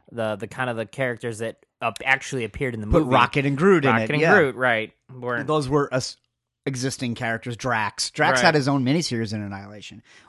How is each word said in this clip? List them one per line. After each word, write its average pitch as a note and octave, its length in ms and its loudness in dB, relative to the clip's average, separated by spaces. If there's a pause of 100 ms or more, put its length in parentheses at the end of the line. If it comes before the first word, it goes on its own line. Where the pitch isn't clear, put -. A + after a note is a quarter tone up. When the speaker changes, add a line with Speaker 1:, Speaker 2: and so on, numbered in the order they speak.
(120)
Speaker 1:
the, A2 240 -4
the G2+ 120 -10
kind B2+ 220 -6
of A#2 80 -6
the A2+ 80 -6
characters A#2+ 540 -6
that A2+ 180 -8 (220)
up, A2+ 260 -6
actually C3 380 -2
appeared A#2+ 300 -6
in A2 80 -8
the G#2 60 -8
Speaker 2:
Put D#3 160 4
Speaker 1:
movie. B2+ 100 0
Speaker 2:
Rocket C3 320 4
and C#3 100 0
Groot E3 300 4
in B2+ 60 4
Speaker 1:
Rocket A2 140 2
Speaker 2:
it, A2+ 80 -4
Speaker 1:
and D3+ 80 2
Speaker 2:
yeah. E3 120 6
Speaker 1:
Groot, D3 220 4
right. A#2 360 0 (220)
Were B2 300 -4
Speaker 2:
Those D3 260 0
were C#3+ 240 2
us - 240 -2 (480)
existing B2+ 480 -4
characters. A#2 420 -6
Drax. A2 540 -2
Drax D3 300 2
Speaker 1:
Right. B2 60 4
Speaker 2:
had D#3+ 100 6
his C#3 120 2
own C#3 160 2
miniseries B2 480 0
in G#2+ 120 -6
Annihilation, G2+ 580 -14 (280)